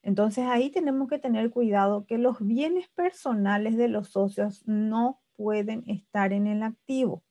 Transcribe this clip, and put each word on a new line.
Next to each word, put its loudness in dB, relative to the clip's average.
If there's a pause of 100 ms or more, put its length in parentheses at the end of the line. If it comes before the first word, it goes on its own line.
Entonces 2
ahí 2
tenemos 0
que -2
tener 0
cuidado 2
que -4
los 2
bienes 0
personales 0
de 2
los -4
socios -2
no 0 (160)
pueden -4
estar -2
en 0
el -2
activo. -4